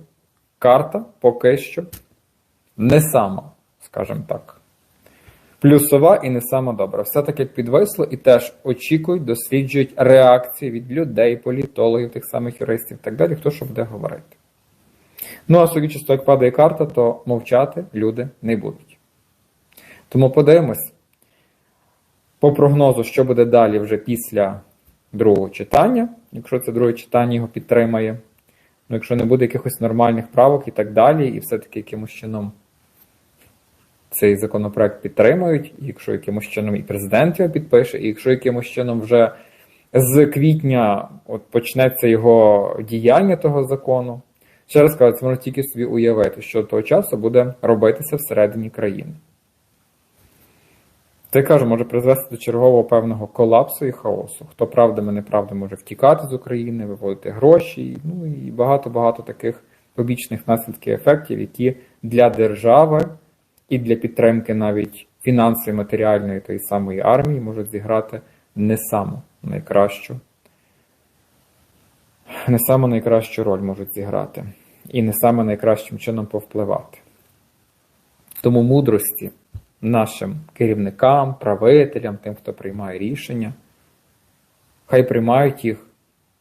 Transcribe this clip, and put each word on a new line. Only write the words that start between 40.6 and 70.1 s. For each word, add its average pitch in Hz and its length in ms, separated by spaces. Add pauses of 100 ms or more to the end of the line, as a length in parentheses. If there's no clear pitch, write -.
от 113 140
почнеться 127 680
його 110 680 (140)
діяння 131 460
того 143 280
закону, 127 580 (460)
ще 147 140
раз 151 140
кажу, 120 220
це 131 80
можна 127 160
тільки 135 220
собі 120 220
уявити, 113 560
що 110 220
того 107 180
часу 156 360
буде 123 440
робитися 110 540
всередині 107 540
країни. 101 440 (2250)
Це, 139 120
кажу, 139 220
може 117 180
призвести 123 480
до 120 60
чергового 120 460
певного 113 440
колапсу 120 580
і 127 60
хаосу. - 600
Хто 117 160
правдами, 107 440
неправдами 101 480
може 98 160
втікати 147 520
з 131 60
України, 117 520
виводити 98 440
гроші, 127 760
ну 170 220
і 135 260
багато-багато 120 720
таких - 400 (320)
побічних 120 520
наслідків, 113 460
ефектів, 143 460
які 123 360 (280)
для 117 260
держави 117 800 (600)
і 127 100
для 117 160
підтримки 113 580
навіть 104 540 (140)
фінансової, 113 560
матеріальної 104 640
тої 98 200
самої 98 400
армії 131 420
можуть 110 300
зіграти 110 500 (340)
не 107 220
саму - 440 (220)
найкращу, 101 760 (2250)